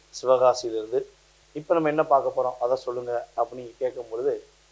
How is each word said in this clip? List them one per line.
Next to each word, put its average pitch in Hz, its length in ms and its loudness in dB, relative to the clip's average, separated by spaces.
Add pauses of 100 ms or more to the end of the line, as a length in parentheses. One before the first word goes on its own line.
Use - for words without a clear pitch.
(180)
சிவகாசியிலிருந்து. 123 840 2 (580)
இப்ப 151 180 -2
நம்ம 156 160 2
என்ன 156 200 2
பார்க்க 131 260 4
போறோம், 127 260 -2
அதை 123 120 2 (100)
சொல்லுங்க 123 260 -6 (280)
அப்படின்னு 120 320 -6 (100)
கேட்கும் 120 280 -6
பொழுது, 123 240 -2 (380)